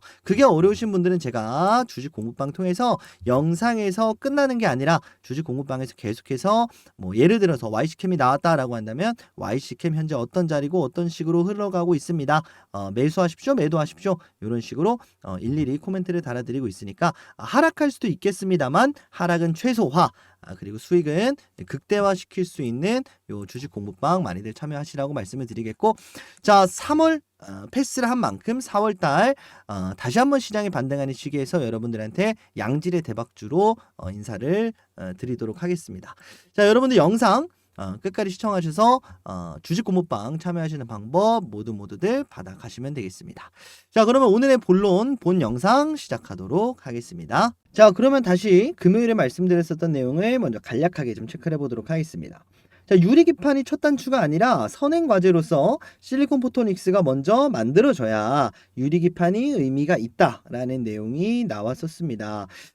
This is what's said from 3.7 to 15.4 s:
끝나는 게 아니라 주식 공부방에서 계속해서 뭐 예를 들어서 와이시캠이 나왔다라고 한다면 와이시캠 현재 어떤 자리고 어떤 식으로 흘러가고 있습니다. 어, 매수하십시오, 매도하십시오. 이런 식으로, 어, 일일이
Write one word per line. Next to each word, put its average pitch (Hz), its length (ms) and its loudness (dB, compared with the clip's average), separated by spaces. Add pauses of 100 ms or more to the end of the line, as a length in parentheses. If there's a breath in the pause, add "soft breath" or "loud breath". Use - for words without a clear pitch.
끝나는 277 420 0
게 220 100 0
아니라 143 340 2 (200 soft breath)
주식 147 240 -8
공부방에서 131 540 -6
계속해서 190 680 -2 (300 soft breath)
뭐 95 180 -8
예를 175 260 6
들어서 147 280 0
와이시캠이 160 480 -2
나왔다라고 135 580 2
한다면 120 400 -4 (220 soft breath)
와이시캠 127 600 -4
현재 156 180 -4
어떤 156 340 -2
자리고 151 340 -2
어떤 170 280 -4
식으로 170 340 0
흘러가고 190 500 0
있습니다. 151 480 0 (300 soft breath)
어, 98 200 -8
매수하십시오, 160 640 0
매도하십시오. 160 640 -2 (240 soft breath)
이런 113 220 -4
식으로, 208 360 -2 (240 soft breath)
어, 92 160 -10
일일이 135 380 -4